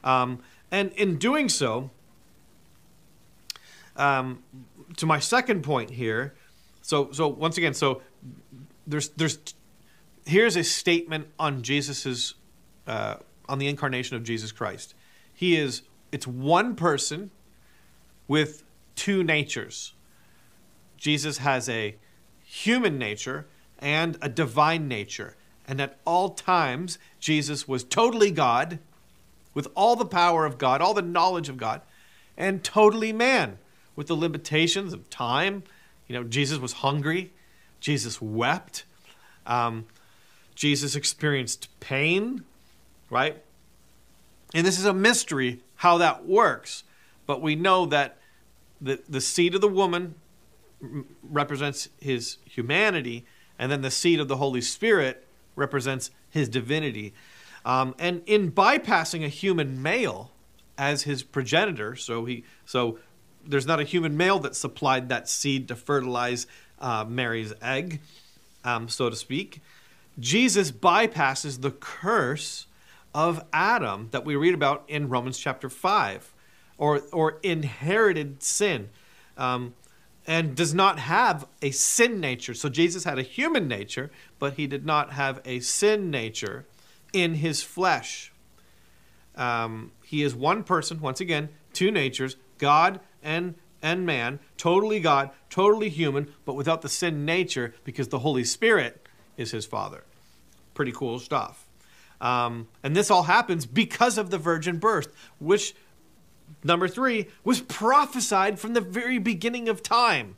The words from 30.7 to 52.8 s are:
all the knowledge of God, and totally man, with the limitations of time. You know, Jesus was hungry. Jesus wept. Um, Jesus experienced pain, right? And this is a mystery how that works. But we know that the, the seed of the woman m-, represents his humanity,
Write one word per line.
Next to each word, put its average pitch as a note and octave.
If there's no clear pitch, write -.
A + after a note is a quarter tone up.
all G3
the G3+
knowledge F3
of C3
God, A2+
and F#3+
totally G#3+
man, A3
with D3
the E3
limitations D#3+
of A2+
time. D#3+
You B2
know, B2
Jesus C3+
was B2+
hungry. D3+
Jesus A#2+
wept. A#2
Um, A#2
Jesus C#3+
experienced C#3
pain, F3+
right? C#3+
And E3
this F#3
is F#3+
a G3+
mystery D3
how F3
that E3+
works. F3+
But C3+
we D3+
know F#3
that C#3+
the, C3+
the C3+
seed F3
of F#3
the G#3+
woman F3+
m-, C3+
represents C#3+
his B2+
humanity, C3